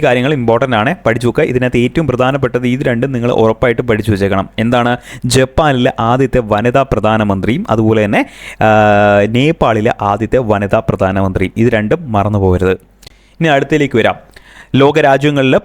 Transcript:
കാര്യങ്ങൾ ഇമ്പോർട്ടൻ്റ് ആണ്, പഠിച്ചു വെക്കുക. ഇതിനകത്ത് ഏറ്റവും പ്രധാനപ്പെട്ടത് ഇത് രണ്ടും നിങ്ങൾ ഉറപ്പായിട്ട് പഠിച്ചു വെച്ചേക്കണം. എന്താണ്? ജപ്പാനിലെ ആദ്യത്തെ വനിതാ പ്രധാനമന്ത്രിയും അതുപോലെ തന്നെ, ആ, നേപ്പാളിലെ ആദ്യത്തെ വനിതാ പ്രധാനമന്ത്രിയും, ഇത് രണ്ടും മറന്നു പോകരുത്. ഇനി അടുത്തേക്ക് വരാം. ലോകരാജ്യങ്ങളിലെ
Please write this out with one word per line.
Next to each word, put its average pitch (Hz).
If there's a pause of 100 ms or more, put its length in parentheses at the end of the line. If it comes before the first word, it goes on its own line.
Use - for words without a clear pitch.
കാര്യങ്ങൾ 127
ഇമ്പോർട്ടൻ്റ് 120
ആണ്, 120 (140)
പഠിച്ചു 117
വെക്കുക. 139
ഇതിനകത്ത് 123
ഏറ്റവും 151
പ്രധാനപ്പെട്ടത് 127
ഇത് 135
രണ്ടും 123
നിങ്ങൾ 120 (120)
ഉറപ്പായിട്ട് 113
പഠിച്ചു 107
വെച്ചേക്കണം. 95 (160)
എന്താണ്? 120 (420)
ജപ്പാനിലെ 131 (180)
ആദ്യത്തെ 127 (120)
വനിതാ 120 (100)
പ്രധാനമന്ത്രിയും 107
അതുപോലെ 110
തന്നെ, 117 (460)
ആ, - (680)
നേപ്പാളിലെ 123 (180)
ആദ്യത്തെ 107 (120)
വനിതാ 101
പ്രധാനമന്ത്രിയും, 95 (100)
ഇത് 120
രണ്ടും 107 (160)
മറന്നു 101
പോകരുത്. 92 (640)
ഇനി 160
അടുത്തേക്ക് 139
വരാം. 101 (640)
ലോകരാജ്യങ്ങളിലെ 139